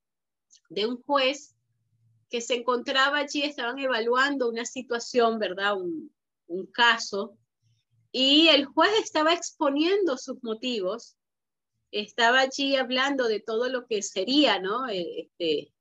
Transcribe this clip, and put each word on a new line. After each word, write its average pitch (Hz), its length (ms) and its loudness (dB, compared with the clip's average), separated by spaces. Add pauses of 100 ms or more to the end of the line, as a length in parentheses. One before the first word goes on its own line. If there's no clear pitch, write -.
(680)
de 196 160 -4
un 240 180 -4
juez 277 520 0 (760)
que 240 120 -6
se 240 140 -4
encontraba 262 640 0
allí, 285 240 -4
estaban 277 360 -6
evaluando 254 680 0
una 226 160 -6
situación, 233 760 0
¿verdad? 196 380 -2
Un, 175 360 -8 (340)
un 180 200 -8
caso. 226 680 0 (760)
Y 277 360 4
el 285 180 6
juez 339 340 2
estaba 311 340 0
exponiendo 330 840 0
sus - 240 -12
motivos, 220 760 -6 (760)
estaba 233 480 2
allí 269 360 0
hablando 262 520 0
de 214 120 0
todo 226 300 -4
lo 247 160 -6
que 208 160 -4
sería, 220 580 2
¿no? 226 300 -4
Eh, 185 160 -4 (160)
este, - 600 -4